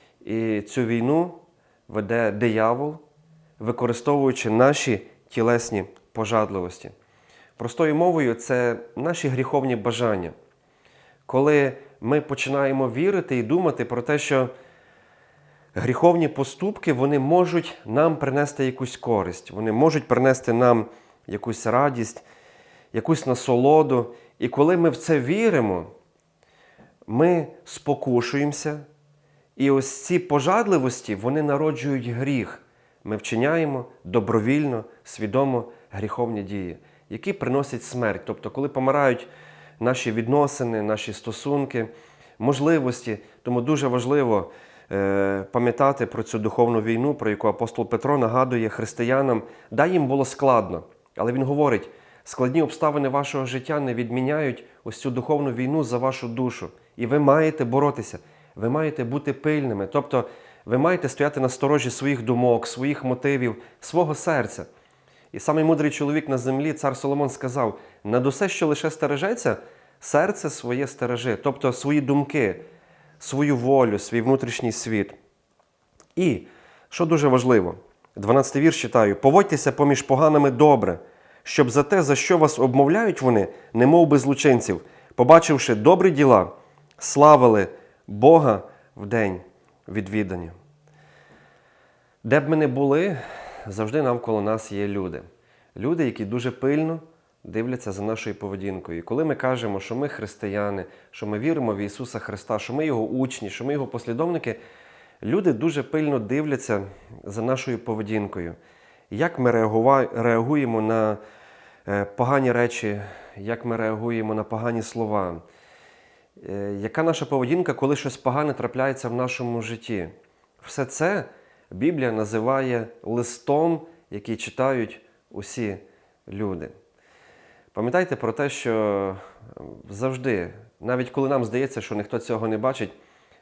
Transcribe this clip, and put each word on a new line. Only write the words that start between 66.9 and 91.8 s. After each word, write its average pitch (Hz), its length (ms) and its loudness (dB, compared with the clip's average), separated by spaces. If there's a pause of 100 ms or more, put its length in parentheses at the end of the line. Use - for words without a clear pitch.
Соломон, 139 320 -2
сказав: 123 500 -4 (240)
«Над 120 220 0
усе, 139 240 -2
що 175 180 -2
лише 151 240 -2
стережеться, 147 640 -2 (420)
серце 175 500 0
своє 127 380 -4
стережи». 120 480 -4
Тобто 131 380 -2
свої 143 280 0
думки, 139 540 0 (640)
свою 143 380 0
волю, 120 420 4
свій 117 220 -2
внутрішній 123 500 0
світ. 107 420 -4 (1000)
І, 156 260 0 (480)
що - 160 -2
дуже 151 220 4
важливо, 117 480 4 (400)
дванадцятий 131 460 2
вірш 160 200 4
читаю: 110 340 4
«Поводьтеся 151 560 4
поміж 143 300 2
поганими 143 500 4
добре, 117 480 4 (440)
щоб 135 260 2
за 139 140 4
те, 185 200 2
за 143 120 2
що - 220 2
вас 156 220 4
обмовляють 139 640 4
вони, 113 260 4 (260)
немов 151 340 6
би 143 100 6
злочинців, 127 640 2 (340)
побачивши 143 600 6
добрі 180 360 6
діла, 135 400 6 (460)
славили 127 720 8 (400)
Бога 120 540 6 (340)
в 101 100 -14
день 98 360 -2 (460)
відвідання». 95 640 -6 (1700)